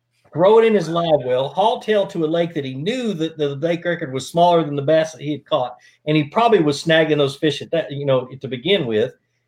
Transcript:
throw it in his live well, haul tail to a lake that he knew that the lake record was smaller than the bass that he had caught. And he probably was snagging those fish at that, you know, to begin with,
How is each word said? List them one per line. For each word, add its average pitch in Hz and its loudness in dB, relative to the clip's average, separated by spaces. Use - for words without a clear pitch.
throw 196 6
it 226 6
in 220 4
his 170 2
live 160 0
well, 127 0
haul 220 0
tail 208 0
to 165 -4
a - 0
lake 170 -2
that 143 -4
he 131 -8
knew 214 -4
that 160 -6
the 143 -2
lake 165 -4
record 170 -4
was 131 -8
smaller 170 2
than 147 -6
the 143 -4
bass 156 2
that 135 -18
he 143 -8
had 143 -8
caught. 131 -4
And 151 2
he 147 2
probably 214 2
was 147 0
snagging 160 2
those 135 0
fish 147 -2
at - -14
that, 156 -4
you 139 -8
know, 127 0
to 135 -12
begin 147 -2
with, 113 -2